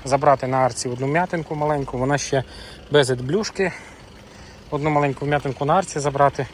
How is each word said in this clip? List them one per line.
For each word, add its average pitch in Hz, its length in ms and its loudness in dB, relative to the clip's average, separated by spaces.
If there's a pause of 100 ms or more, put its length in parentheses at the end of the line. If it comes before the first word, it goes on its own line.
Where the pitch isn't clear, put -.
Забрати 135 420 2
на 131 100 0
арці 127 320 0
одну 127 180 -4
м'ятинку 165 480 -2
маленьку, 147 420 -2
вона 135 200 2
ще 135 260 0 (480)
без 139 200 6
адблюшки. 165 600 -2 (1000)
Одну 147 200 -2
маленьку 143 360 2
вм'ятинку 143 400 -2
на 151 80 2
арці 185 260 0
забрати. 139 540 2